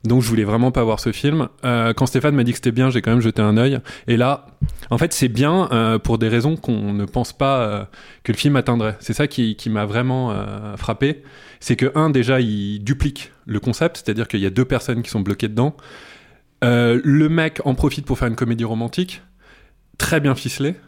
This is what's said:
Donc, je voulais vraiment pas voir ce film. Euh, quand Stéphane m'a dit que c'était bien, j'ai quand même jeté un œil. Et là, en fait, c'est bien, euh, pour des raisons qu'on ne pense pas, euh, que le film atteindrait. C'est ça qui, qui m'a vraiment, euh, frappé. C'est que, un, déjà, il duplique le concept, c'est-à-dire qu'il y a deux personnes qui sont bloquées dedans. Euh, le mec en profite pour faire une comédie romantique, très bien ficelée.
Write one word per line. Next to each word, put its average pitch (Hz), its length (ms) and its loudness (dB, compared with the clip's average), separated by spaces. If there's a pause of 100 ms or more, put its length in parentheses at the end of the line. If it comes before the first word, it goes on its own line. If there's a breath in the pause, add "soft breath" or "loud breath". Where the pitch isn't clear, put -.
Donc, 120 180 4
je 113 80 0
voulais 110 140 2
vraiment 113 260 2
pas 123 140 0
voir 110 160 0
ce 117 120 -2
film. 147 360 0 (160)
Euh, 117 300 2
quand 131 120 2
Stéphane 147 300 2
m'a 123 80 4
dit 120 80 2
que 123 60 -2
c'était 123 140 0
bien, 131 200 2
j'ai 123 100 0
quand - 80 -2
même 120 120 4
jeté 113 200 2
un 107 160 4
œil. 127 220 2 (280 loud breath)
Et 120 100 4
là, 127 280 0 (460 loud breath)
en 120 80 2
fait, 165 140 0
c'est 127 160 2
bien, 147 420 2
euh, 113 260 2
pour 113 220 0
des 113 80 2
raisons 120 300 0
qu'on 104 360 -2
ne 101 120 -2
pense - 280 -4
pas, 135 280 0
euh, 104 220 -4 (400 loud breath)
que - 80 -4
le 104 60 0
film 143 180 2
atteindrait. 113 440 0
C'est - 140 -6
ça 147 120 0
qui, 113 300 -2
qui - 160 -6
m'a 104 140 -2
vraiment, 123 440 -2
euh, 104 480 -8
frappé. 139 460 -2 (360 loud breath)
C'est - 160 0
que, 127 200 0
un, 156 160 2
déjà, 127 280 2
il 104 440 -2
duplique 135 480 -2 (160)
le 104 120 -2
concept, 160 380 -2
c'est-à-dire 110 300 -4
qu'il 101 140 -2
y 95 40 0
a 95 60 0
deux 123 140 2
personnes 120 360 -2
qui - 80 -10
sont 107 120 -2
bloquées 101 260 -2
dedans. 120 280 0 (880 loud breath)
Euh, 120 400 4
le 151 240 4
mec 160 380 0
en 135 80 0
profite 139 320 -2
pour 127 140 -2
faire 127 80 0
une 113 80 -2
comédie 117 280 -2
romantique, 117 600 -6 (720 soft breath)
très - 220 0
bien 143 160 2
ficelée. 139 400 -6 (120)